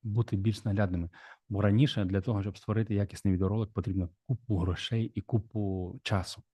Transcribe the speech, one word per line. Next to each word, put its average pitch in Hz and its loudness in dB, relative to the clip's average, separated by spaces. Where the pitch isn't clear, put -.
Бути 113 0
більш 104 0
наглядними. 92 0
Бо 101 0
раніше 104 4
для 98 0
того, 104 -2
щоб 95 -6
створити 107 -2
якісний 101 0
відеоролик, 98 0
потрібно 95 -2
купу 113 -2
грошей 92 -2
і 104 -4
купу 98 -4
часу. - -2